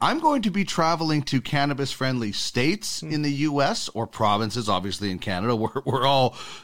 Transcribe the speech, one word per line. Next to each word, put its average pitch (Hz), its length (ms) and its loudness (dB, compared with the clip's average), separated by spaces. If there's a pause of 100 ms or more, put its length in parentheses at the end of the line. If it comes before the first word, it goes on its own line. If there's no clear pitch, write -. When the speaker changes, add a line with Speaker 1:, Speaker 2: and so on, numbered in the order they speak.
Speaker 1:
I'm 233 180 2
going 294 220 2
to 214 80 2
be 185 160 0
traveling 160 560 2
to 135 180 0
cannabis-friendly 131 920 -2
states - 680 -2
Speaker 2:
Hmm. 156 100 -8
Speaker 1:
in 151 120 -2
the 147 80 0
U 143 320 2
S 190 320 0
or 110 120 -2
provinces, 107 640 0
obviously 95 420 -2
in 92 80 -4
Canada, 104 380 -2
<laughs> - 0 -
we're, 110 300 -2
we're 131 200 2
all, 135 300 4 (280)